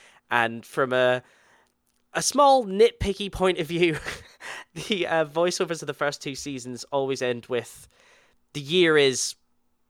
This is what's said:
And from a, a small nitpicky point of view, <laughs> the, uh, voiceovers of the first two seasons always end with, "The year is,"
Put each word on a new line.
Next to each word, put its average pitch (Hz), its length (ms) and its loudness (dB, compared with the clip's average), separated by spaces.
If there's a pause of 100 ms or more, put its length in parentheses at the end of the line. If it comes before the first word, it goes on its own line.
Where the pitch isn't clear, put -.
(320)
And 117 340 0
from 135 260 -2
a, 127 300 2 (920)
a 165 80 -4
small 269 440 4
nitpicky 196 640 0
point 185 280 0
of 156 80 -4
view, 170 300 2 (400)
<laughs> - 360 -16 (140)
the, 185 200 0
uh, 160 180 2
voiceovers 165 560 -2
of 147 60 -12
the 143 60 -6
first 143 280 -4
two 143 140 -8
seasons 123 500 -10
always 135 360 -2
end 123 240 -4
with, - 420 -6 (680)
"The 147 80 -10
year 160 360 4
is," 135 380 2 (540)